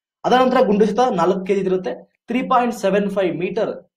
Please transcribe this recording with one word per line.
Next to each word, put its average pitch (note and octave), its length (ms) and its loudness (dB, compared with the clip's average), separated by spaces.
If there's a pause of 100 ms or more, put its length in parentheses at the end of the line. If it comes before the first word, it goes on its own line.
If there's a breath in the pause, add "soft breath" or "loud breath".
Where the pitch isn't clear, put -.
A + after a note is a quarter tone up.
(260)
ಅದಾದ B3 160 4
ನಂತರ B3+ 240 2
ಗುಂಡು G3 200 4
ಎಸೆತ - 140 -2
ನಾಲ್ಕು F#3 460 0
ಕೆಜಿ G3 160 0
ಇರುತ್ತೆ, F#3+ 680 -6
three A#3+ 200 -4
point A#3+ 280 0
seven G3+ 340 0
five F#3 280 -2
meter, F#3 580 -6